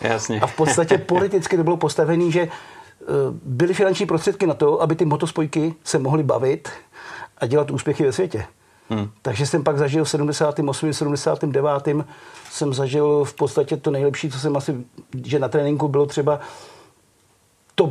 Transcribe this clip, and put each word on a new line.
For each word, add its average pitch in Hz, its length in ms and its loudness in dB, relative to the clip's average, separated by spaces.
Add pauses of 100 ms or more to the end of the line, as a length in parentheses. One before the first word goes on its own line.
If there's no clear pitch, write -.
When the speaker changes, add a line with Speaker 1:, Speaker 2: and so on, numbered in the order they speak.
Speaker 1:
Jasně. 110 400 -2
Speaker 2:
A 135 60 2
v - 100 -4
podstatě 160 420 4
Speaker 1:
<laughs> - 80 -6
Speaker 2:
politicky 190 500 2
to 165 80 4
bylo 170 120 2
postavené, 165 540 2
že, 170 120 2
eh, - 640 -12 (380)
byly 156 300 2
finanční 190 320 2
prostředky 180 400 0
na 151 80 2
to, 156 280 2
aby 160 140 2
ty 175 80 2
motospojky 156 680 -2 (100)
se - 140 0
mohly 139 240 2
bavit 131 460 0 (680)
a 131 80 -4
dělat 139 240 2
úspěchy 139 340 -2
ve 131 80 2
světě. 135 320 -4 (460)
Speaker 1:
Hmm. 107 180 -2 (140)
Speaker 2:
Takže 131 240 -2
jsem 147 180 0
pak 151 140 2
zažil 147 260 2
v 147 60 -4
sedmdesátém 147 580 0
osmém, 147 240 -2
sedmdesátém 143 600 -2
devátém 143 520 0 (460)
jsem 143 240 -2
zažil 147 500 2
v 135 100 -10
podstatě 143 420 0
to 147 140 -2
nejlepší, 139 400 0
co 131 80 -8
jsem 143 180 0
asi, 131 280 -4 (400)
že 131 140 -2
na 139 100 0
tréninku 147 400 0
bylo 143 180 2
třeba 143 340 0 (1300)
top 165 160 2